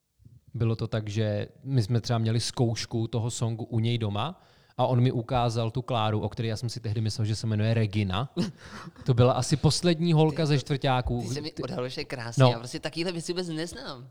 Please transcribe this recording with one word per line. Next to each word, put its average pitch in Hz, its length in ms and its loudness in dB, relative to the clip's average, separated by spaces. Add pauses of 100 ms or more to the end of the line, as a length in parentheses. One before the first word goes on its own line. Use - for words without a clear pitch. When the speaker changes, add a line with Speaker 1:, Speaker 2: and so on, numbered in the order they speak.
(540)
Speaker 1:
bylo 113 220 0
to 113 100 -4
tak, 110 220 -4
že 107 400 -2 (160)
my 131 180 2
jsme 117 180 0
třeba 117 180 0
měli 113 220 0
zkoušku 113 680 -2
toho 120 240 -4
songu 113 340 -4
u 120 160 -4
něj 117 180 0
doma 110 440 -4 (360)
a 127 80 4
on 123 140 4
mi 127 120 4
ukázal 120 580 0
tu - 120 -4
Kláru, 107 380 0
o 107 80 -2
které 113 200 -4
já 110 80 -4
jsem 120 120 -6
si 117 120 -8
tehdy 113 200 -2
myslel, 107 240 -2
že 107 120 0
se - 100 -4
jmenuje 110 280 2
Regina. 104 600 0 (720)
To 135 100 2
byla 123 180 6
asi 127 240 0
poslední 170 560 2
holka 156 300 4
Speaker 2:
Ty 156 40 2
Speaker 1:
ze 147 80 4
Speaker 2:
to, 139 60 4
Speaker 1:
čtvrťáků. 127 640 0
Speaker 2:
ty 117 120 -4
jsi 147 60 -4
mi 151 100 -8
Speaker 1:
Ty - 120 -8
Speaker 2:
odhalil, 127 260 -4
že 143 120 -8
je 139 40 -8
krásně. 120 380 -2
Speaker 1:
No. 127 80 10
Speaker 2:
Já 117 80 0
prostě 123 220 -10
takovýhle 165 320 -4
věci 170 200 -6
vůbec 175 160 -4
neznám. 160 640 -10